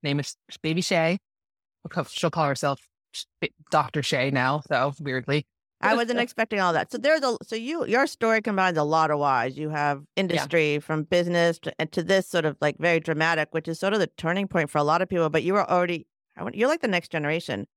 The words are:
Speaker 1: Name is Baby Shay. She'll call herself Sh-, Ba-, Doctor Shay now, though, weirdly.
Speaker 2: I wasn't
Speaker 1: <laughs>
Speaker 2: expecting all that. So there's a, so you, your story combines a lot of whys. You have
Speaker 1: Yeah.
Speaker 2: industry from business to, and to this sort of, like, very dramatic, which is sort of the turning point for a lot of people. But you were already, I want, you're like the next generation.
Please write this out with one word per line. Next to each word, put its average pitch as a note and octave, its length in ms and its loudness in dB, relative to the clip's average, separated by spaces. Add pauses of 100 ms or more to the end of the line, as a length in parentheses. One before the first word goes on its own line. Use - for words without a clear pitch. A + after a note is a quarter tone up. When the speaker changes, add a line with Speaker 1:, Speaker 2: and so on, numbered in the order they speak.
Speaker 1:
Name C#3+ 180 0
is - 160 -10 (260)
Baby D#3+ 180 -2
Shay. E3+ 380 2 (880)
She'll - 220 -2
call D#3 160 0
herself C#3 340 -2 (320)
Sh-, - 120 -12 (160)
Ba-, D#3+ 100 -4 (200)
Doctor D3 320 0
Shay C3+ 280 0
now, C3+ 380 0
though, C#3 300 0
weirdly. C#3 480 -4 (360)
Speaker 2:
I G#3 120 2
wasn't A#3+ 260 0
Speaker 1:
<laughs> A#3+ 60 0
Speaker 2:
expecting A3 340 -4
all F3+ 120 2
that. - 180 0
So - 80 -8
there's D4 240 2
a, B3 200 0
so - 140 -10
you, C#4 300 -4
your B3+ 200 2
story A3+ 340 0
combines F#3 380 2
a D3 60 4
lot D#3 260 4
of D3 80 2
whys. C3 380 2
You D3+ 120 -6
have D3 300 0 (180)
Speaker 1:
Yeah. G3 60 0
Speaker 2:
industry D3+ 560 2
from D#3 260 -2
business F3 560 2
to, - 180 -10
and D#3 140 -4
to F3+ 100 -2
this F#3 240 2
sort E3 200 0
of, D3 160 -2
like, D3 160 0
very E3 220 2
dramatic, D#3+ 520 0
which D#3+ 160 -4
is E3 100 -6
sort G3 140 0
of G#3+ 80 2
the E3+ 60 2 (100)
turning F#3 320 -2
point D#3 220 -2
for - 80 0
a C#3+ 60 2
lot D#3+ 180 2
of F#3 80 -4
people. E3+ 180 2
But D#3 140 0
you F3+ 100 0
were G3+ 180 2
already, F3 360 0 (320)
I - 40 -10
want, - 120 -8
you're A3+ 140 0
like D#4+ 120 0
the B3 80 -2
next F3+ 240 -2
generation. D3+ 540 -4 (100)